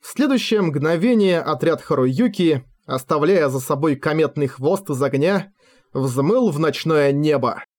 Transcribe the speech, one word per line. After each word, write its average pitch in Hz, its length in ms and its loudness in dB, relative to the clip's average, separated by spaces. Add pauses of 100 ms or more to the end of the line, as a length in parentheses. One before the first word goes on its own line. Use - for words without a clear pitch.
В - 80 -20
следующее 247 540 0
мгновение 170 760 0
отряд 156 420 -2
Харуюки, 147 800 0 (220)
оставляя 151 600 0
за 131 120 -2
собой 143 360 -2
кометный 151 500 -2
хвост 160 440 -4
из 131 120 -2
огня, 143 500 0 (400)
взмыл 135 580 0
в 143 100 -4
ночное 151 520 2
небо. 143 520 0 (140)